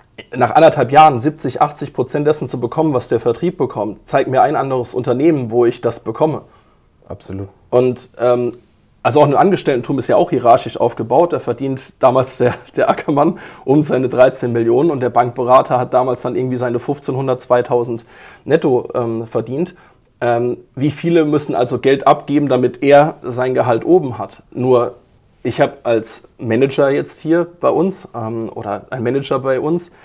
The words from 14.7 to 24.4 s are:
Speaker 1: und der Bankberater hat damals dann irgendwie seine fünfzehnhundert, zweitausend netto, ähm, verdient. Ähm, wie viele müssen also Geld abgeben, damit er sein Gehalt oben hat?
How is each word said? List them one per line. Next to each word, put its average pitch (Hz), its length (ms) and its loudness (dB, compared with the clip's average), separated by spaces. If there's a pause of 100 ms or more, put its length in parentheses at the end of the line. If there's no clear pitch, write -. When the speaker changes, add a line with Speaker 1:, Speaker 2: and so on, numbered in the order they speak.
Speaker 1:
und 131 80 -4
der 123 100 0
Bankberater 123 680 2
hat 123 160 -4
damals 127 300 0
dann 127 140 -4
irgendwie 127 200 -2
seine 120 220 -2
fünfzehnhundert, 135 640 -4
zweitausend 120 640 -2 (400)
netto, 131 500 0
ähm, 113 320 -4
verdient. 123 480 -6 (460)
Ähm, 120 380 -2 (180)
wie 143 160 -2
viele 165 320 0
müssen 147 320 -2
also 123 240 -2
Geld 135 260 2
abgeben, 147 420 0
damit 127 360 0
er 143 400 6
sein 127 300 -4
Gehalt 120 300 0
oben 147 340 2
hat? - 340 -12